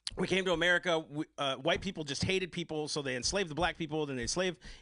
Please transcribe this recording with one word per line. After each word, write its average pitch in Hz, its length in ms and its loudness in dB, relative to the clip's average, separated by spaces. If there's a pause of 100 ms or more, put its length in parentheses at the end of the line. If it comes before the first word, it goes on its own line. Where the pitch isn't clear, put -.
(180)
we 185 80 0
came 190 180 2
to 185 80 2
America, 170 460 4
we, 151 260 -4 (140)
uh, 135 180 0
white 165 240 2
people 165 240 -4
just 139 180 -4
hated 185 300 0
people, 156 340 -4
so 147 140 -2
they 135 160 -2
enslaved 175 320 0
the 151 60 -8
black 165 240 0
people, 156 260 -2
then 139 120 -4
they 120 60 -2
enslaved 175 360 0 (240)